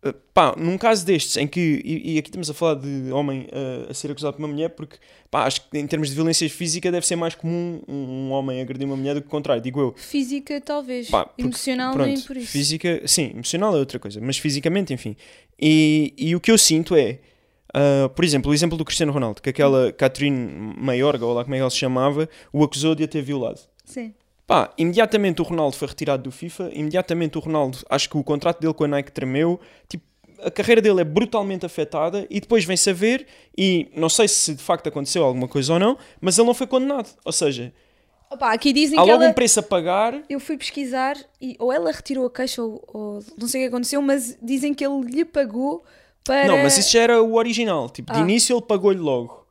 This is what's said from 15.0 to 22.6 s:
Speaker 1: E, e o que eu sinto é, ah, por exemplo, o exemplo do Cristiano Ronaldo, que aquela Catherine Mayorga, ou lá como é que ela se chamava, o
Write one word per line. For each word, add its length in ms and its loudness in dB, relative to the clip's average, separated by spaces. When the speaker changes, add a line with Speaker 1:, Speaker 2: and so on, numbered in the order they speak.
Speaker 1:
E, 580 6
e 180 0
o 40 0
que 120 2
eu 60 8
sinto 380 4
é, 240 2
ah, 420 4
por 80 0
exemplo, 280 2
o 20 4
exemplo 240 2
do 80 -4
Cristiano 260 -2
Ronaldo, 300 -4
que 80 -4
aquela 420 4
Catherine 840 -2
Mayorga, 480 0
ou 80 0
lá 100 -2
como 120 -4
é 20 -2
que 40 0
ela 100 0
se 60 -4
chamava, 520 0
o 100 4